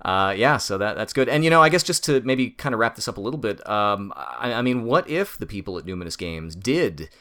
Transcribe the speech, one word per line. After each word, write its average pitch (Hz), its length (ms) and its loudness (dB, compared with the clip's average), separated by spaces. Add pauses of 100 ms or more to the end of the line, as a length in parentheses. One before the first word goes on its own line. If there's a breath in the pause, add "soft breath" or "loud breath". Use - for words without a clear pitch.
uh, 95 340 2
yeah, 131 200 4
so 98 220 -2
that, 101 180 0
that's 107 160 -6
good. 131 160 2
And, 151 160 2
you 160 60 4
know, 165 120 8
I 156 60 8
guess 170 140 4
just - 220 -2
to 139 180 4
maybe 131 280 0
kind 131 240 -6
of 110 40 -2
wrap 113 160 2
this - 140 -8
up 113 100 -6
a - 20 -10
little 131 200 -6
bit, 104 280 -4
um, 101 480 0
I, 71 380 -6
I 120 80 0
mean, 123 220 0
what 123 260 2
if 185 260 -2
the - 100 -8
people 95 320 -8
at 78 60 -12
Numinous 90 320 -8
Games 82 380 -8
did 95 560 -2 (100)